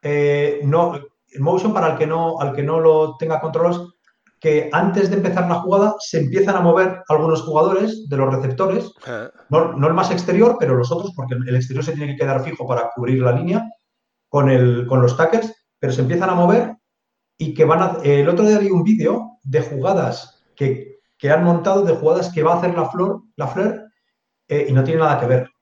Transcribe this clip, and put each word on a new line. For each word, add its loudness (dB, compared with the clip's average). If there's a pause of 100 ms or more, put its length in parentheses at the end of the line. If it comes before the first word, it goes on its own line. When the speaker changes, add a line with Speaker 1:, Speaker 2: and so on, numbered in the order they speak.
Speaker 1:
eh, 0
no, 2
en -14
motion, 0
para 0
el -6
que 0
no, -2
al -4
que -4
no -2
lo 4
tenga -2
controlados, -2 (440)
que 0
antes 0
de -2
empezar -2
la 0
jugada 0
se -6
empiezan 0
a 0
mover 2
algunos 0
jugadores 0
de -4
los 0
receptores, -2 (160)
Speaker 2:
Ah. -12 (180)
Speaker 1:
no, 2
no 0
el 2
más 0
exterior, 2
pero 2
los 0
otros, -6
porque -8
el -4
exterior -4
se -6
tiene -6
que -12
quedar -2
fijo -10
para -4
cubrir -2
la 2
línea -2 (600)
con 2
el, 2
con 2
los 2
tackles, 0 (260)
pero -4
se -2
empiezan 0
a 0
mover 2 (640)
y -6
que 4
van 4
a... -2
el 4
otro 2
día 6
vi 2
un 2
vídeo 0
de 0
jugadas -4 (120)
que, -6 (180)
que 0
han 4
montado, 2
de 2
jugadas 0
que -2
va 4
a 0
hacer -2
Lafleur, -4 (140)
Lafleur, -6 (640)
eh, -2
y 0
no 4
tiene 0
nada 2
que -4
ver. 0 (120)